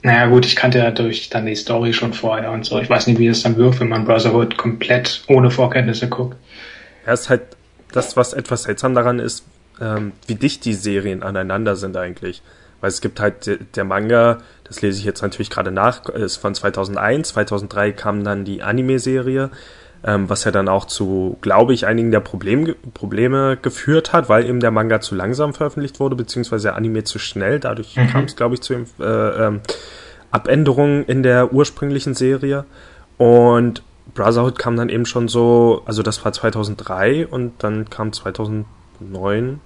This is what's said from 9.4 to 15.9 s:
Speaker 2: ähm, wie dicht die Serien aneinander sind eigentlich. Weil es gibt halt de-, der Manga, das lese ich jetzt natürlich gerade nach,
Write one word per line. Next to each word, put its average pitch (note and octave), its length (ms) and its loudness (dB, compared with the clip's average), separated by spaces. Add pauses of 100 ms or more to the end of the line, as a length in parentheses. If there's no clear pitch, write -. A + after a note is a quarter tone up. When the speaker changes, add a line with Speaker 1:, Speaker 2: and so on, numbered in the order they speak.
Speaker 2:
ähm, G#2+ 320 -6 (140)
wie A2+ 80 -4
dicht - 280 -2
die A2+ 100 -2
Serien G2 500 -4
aneinander G2 520 -2
sind F#2 220 -8
eigentlich. F2+ 440 -8 (380)
Weil G2 100 -2
es - 120 -6
gibt - 180 -6
halt G#2 260 -2
de-, G2+ 140 -2 (160)
der G2 80 -4
Manga, A2+ 540 2 (280)
das - 160 -12
lese G2 180 0
ich G#2 60 -8
jetzt G2+ 160 -4
natürlich G#2 280 -6
gerade F#2+ 220 -2
nach, G#2 360 0